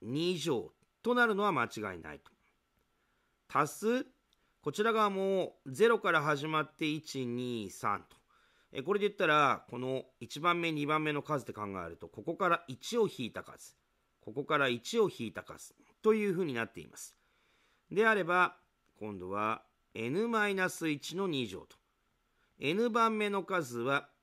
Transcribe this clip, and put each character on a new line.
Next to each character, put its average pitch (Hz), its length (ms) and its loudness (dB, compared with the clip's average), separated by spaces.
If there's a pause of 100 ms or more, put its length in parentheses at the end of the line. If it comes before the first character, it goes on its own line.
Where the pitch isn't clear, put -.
二 160 360 -2
乗 139 360 -4 (300)
と 240 120 0
な 240 100 4
る 220 80 2
の 196 100 0
は 202 100 2
間 123 120 2
違 104 320 -6
い - 40 -14
な 78 120 -14
い 71 60 -16
と。 - 120 -20 (1160)
足 147 240 2
す、 240 340 0 (560)
こ 151 120 -4
ち 208 100 -2
ら 226 80 2
側 220 180 2
も 190 460 0 (120)
ゼ 139 200 4
ロ 233 120 4
か 190 120 2
ら 160 100 6
始 147 260 0
ま 156 140 2
っ 147 140 -8
て、 160 100 -2
一、 151 400 -4
二、 120 440 -4
三 101 400 -4
と。 - 80 -20 (560)
え、 135 100 -6
こ 156 80 -2
れ 202 80 4
で 202 80 2
言 202 60 -2
っ - 20 -20
た 196 100 0
ら、 147 440 4
こ 120 100 -8
の 131 240 -4 (160)
一 120 220 -12
番 170 180 2
目、 165 140 -2
二 147 120 -2
番 156 160 0
目 151 120 0
の 147 100 -2
数 143 200 -4
っ - 20 -20
て 107 80 -10
考 104 140 -8 (180)
え 82 40 -10
る 85 60 -12
と、 85 140 -14
こ 107 140 -16
こ 165 120 -6
か 185 140 0
ら 170 180 0
一 139 300 -8
を 220 100 4
引 123 200 -6
い 98 40 -10
た 90 100 -10
数、 - 360 -20 (420)
こ - 140 -16
こ 143 100 -4
か 151 140 2
ら 143 100 4
一 123 320 0
を 202 100 6
引 - 180 -6
い 98 40 -8
た 90 120 -10
数 - 300 -18 (280)
と 214 120 6
い 214 120 2
う 196 80 2
ふ 165 60 -2
う 190 60 0
に 143 80 -2
な 117 120 0
っ - 80 -10
て - 80 -12
い - 80 -18
ま - 80 -20
す。 - 180 -16 (760)
で 190 160 2
あ 220 80 6
れ 190 120 2
ば、 175 320 2 (420)
今 104 180 -8
度 90 120 -8
は 104 340 -2 (300)
N 135 340 -2
マ 214 220 2
イ 196 60 -2
ナ 185 140 2
ス 165 200 -4
一 147 260 -6
の 190 140 -2
二 131 180 0
乗 90 140 -12
と。 - 160 -20 (800)
N 196 300 0
番 226 280 2
目 208 120 0
の 196 140 -2
数 143 360 -2
は 139 300 0 (140)